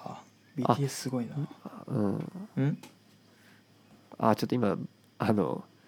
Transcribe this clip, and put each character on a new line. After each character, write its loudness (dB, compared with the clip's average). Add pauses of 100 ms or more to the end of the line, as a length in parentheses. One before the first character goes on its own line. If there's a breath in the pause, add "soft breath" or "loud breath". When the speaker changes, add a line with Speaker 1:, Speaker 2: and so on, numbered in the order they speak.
Speaker 1:
あ、 -10 (340)
Speaker 2:
ビ -2
ー 6
テ -2
ィ 2
ー 2
エ -2
ス -4
す -6
ご -2
い -2
な。 -10 (520)
Speaker 1:
う 0
ん。 2 (500)
Speaker 2:
ん？ 0 (1400 soft breath)
Speaker 1:
あ、 6
ち -2
ょ 0
っ -6
と 0
今、 2 (400)
あ 4
の、 2 (240 soft breath)